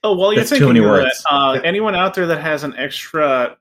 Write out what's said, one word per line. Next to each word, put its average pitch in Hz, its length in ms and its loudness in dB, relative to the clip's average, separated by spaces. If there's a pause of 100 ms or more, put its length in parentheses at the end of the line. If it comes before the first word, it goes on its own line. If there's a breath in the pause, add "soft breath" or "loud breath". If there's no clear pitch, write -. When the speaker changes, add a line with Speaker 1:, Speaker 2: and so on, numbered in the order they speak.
Speaker 1:
Oh, 208 120 2
while 190 180 2
you're 220 60 2
Speaker 2:
That's 220 100 -2
too 294 60 0
Speaker 1:
thinking 139 260 4
Speaker 2:
many - 20 4
Speaker 1:
of 208 60 4
Speaker 2:
words. 131 360 2
Speaker 1:
that, 156 60 0
uh, 139 220 2
Speaker 3:
Yeah. 127 100 -2
Speaker 1:
anyone 202 300 -2
out 185 220 -2
there 185 100 -2
that 160 160 -2
has 151 220 -4
an 143 120 -8
extra 139 840 -4